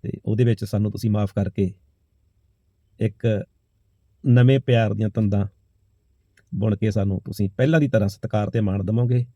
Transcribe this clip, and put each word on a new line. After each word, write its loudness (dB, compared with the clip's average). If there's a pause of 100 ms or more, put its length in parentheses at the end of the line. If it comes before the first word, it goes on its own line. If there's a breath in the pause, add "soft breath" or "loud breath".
ਤੇ -8 (120)
ਉਹਦੇ 0
ਵਿੱਚ 0
ਸਾਨੂੰ -2
ਤੁਸੀਂ -2
ਮਾਫ਼ -2
ਕਰਕੇ -2 (1300)
ਇੱਕ -2 (800)
ਨਵੇਂ 6
ਪਿਆਰ 0
ਦੀਆਂ -2
ਤੰਦਾਂ 0 (1080)
ਬੁਣ 0
ਕੇ -2
ਸਾਨੂੰ -2
ਤੁਸੀਂ -4
ਪਹਿਲਾਂ 2
ਦੀ 0
ਤਰ੍ਹਾਂ 0
ਸਤਿਕਾਰ -4
ਤੇ -2
ਮਾਣ 0
ਦੇਵੋਗੇ। 0